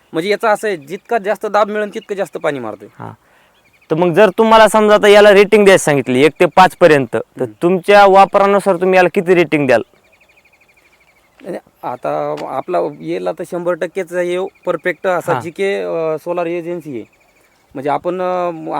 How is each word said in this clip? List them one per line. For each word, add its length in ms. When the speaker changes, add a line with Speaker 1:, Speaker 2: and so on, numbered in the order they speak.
Speaker 1:
म्हणजे 160
याचं 180
असं 200
आहे, 100
जितका 400
जास्त 280
दाब 240
मिळेल 240
तितकं 220
जास्त 220
पाणी 220
मारतोय. 280
Speaker 2:
हा. 140
तर 40
मग 180
जर 160
तुम्हाला 380
समजा 280
आता 120
याला 260
रेटिंग 320
द्यायचं 200
सांगितली 380
एक 160
ते 60
पाच 300
पर्यंत, 380
तर 40
Speaker 1:
हम्म. 340
Speaker 2:
तुमच्या 440
वापरानुसार 680
तुम्ही 220
याला 160
किती 220
रेटिंग 320
द्याल? 140
Speaker 1:
नाही, 140
आता 520
आपला 300
याला 300
तर 200
शंभर 220
टक्केच 400
हे 340
परफेक्ट 420
असा 260
Speaker 2:
हा. 60
Speaker 1:
जीके, 420
अ, 360
सोलार 280
एजन्सी 460
आहे. 120
म्हणजे 160
आपण, 320
अ, 260